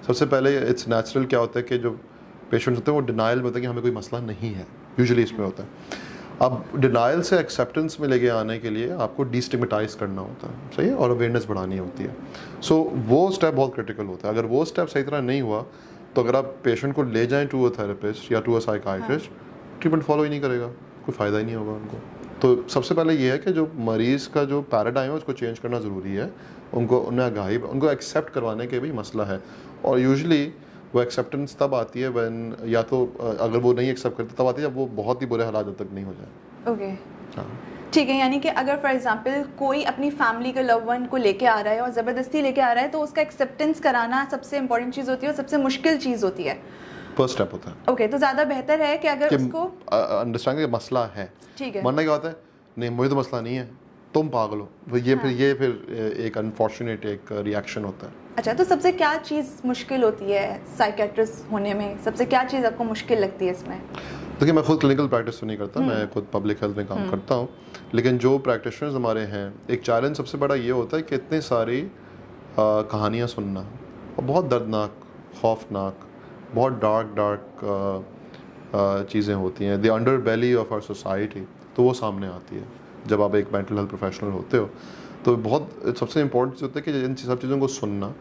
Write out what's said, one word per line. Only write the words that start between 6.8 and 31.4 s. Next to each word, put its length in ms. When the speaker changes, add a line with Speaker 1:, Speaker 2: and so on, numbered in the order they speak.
Speaker 1:
से 160
acceptance 640
में 80
लेके 200
आने 300
के 120
लिए 200
आपको 340
destigmatize 680
करना 260
होता 300
है, 260
सही 120
है? 60
और 160
awareness 400
बढ़ानी 280
होती 260
है। 120
So 300
वो 380
step 240
बहुत 200
critical 300
होता 240
है। 60
अगर 120
वो 180
step 220
सही 160
तरह 180
नहीं 220
हुआ, 220
तो 60
अगर 140
आप 280
पेशेंट 300
को 80
ले 240
जाएं 220
to 60
a 160
therapist 640
या 100
to 60
a 100
psychiatrist, 520
Speaker 2:
हाँ। 380
Speaker 1:
treatment 220
फॉलो 200
ही 80
नहीं 100
करेगा, 260
कोई 60
फ़ायदा 260
ही 60
नहीं 100
होगा 180
उनको। 240
तो 280
सबसे 260
पहले 200
ये 180
है 60
कि 140
जो 240
मरीज़ 520
का 160
जो 180
पैराडाइम 480
है 60
उसको 160
change 260
करना 220
ज़रूरी 340
है। 180
उनको, 240
उन्हें 280
आगाही, 300
उनको 340
accept 420
करवाने 340
के 120
भी 140
मसला 320
है। 180
और 160
usually 480
वो 80
acceptance 580